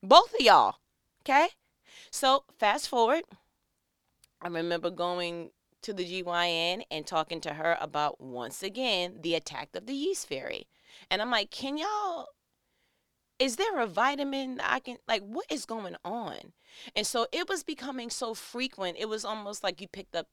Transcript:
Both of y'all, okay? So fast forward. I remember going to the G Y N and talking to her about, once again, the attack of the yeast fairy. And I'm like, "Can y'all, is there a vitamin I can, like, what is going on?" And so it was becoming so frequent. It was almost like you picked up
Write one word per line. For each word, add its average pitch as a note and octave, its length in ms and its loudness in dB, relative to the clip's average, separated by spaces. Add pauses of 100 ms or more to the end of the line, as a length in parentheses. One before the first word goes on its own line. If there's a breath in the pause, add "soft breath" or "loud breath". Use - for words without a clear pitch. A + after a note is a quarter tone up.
Both D#4 320 10
of - 60 0
y'all, E3 340 8 (480)
okay? C#4+ 260 4 (640 loud breath)
So C4+ 340 2 (140)
fast G#3+ 300 2
forward. B3+ 340 4 (1160)
I F3 60 -8
remember E3+ 420 -2
going F3 640 -4 (320)
to A3 100 -8
the G3 100 -4
G F3+ 200 -6
Y F3 260 2
N E3+ 400 0
and D#3 160 -6
talking D#3+ 360 0
to D3+ 120 -6
her D#3+ 260 0
about, D3 400 -2
once B2 440 -8
again, F#3+ 580 -2
the E3+ 140 0
attack D3 400 -6
of G3+ 100 -8
the B3+ 80 -8
yeast D#4+ 340 -4
fairy. - 400 -8 (440 loud breath)
And F#3+ 100 0
I'm A3+ 100 -4
like, G#3+ 200 0
"Can C#4 260 -6
y'all, G4 520 -4 (1080)
is C4 180 2
there G4 220 0
a A#3 80 2
vitamin C4+ 760 0
I - 160 2
can, B3 180 -12 (100)
like, A3+ 140 2
what G#3+ 300 -8
is D#4 140 -6
going F3 380 -8
on?" F#3 500 -8 (420 loud breath)
And G#3 100 0
so A#3 260 0
it E4+ 160 -2
was F#4+ 160 -4
becoming C4 460 -8
so A3+ 240 -6
frequent. A3 680 -6
It G#3+ 100 -4
was G#3+ 160 -4
almost G#3 380 -8
like F#3+ 180 -2
you G3+ 60 -12
picked - 280 -12
up E3 180 -4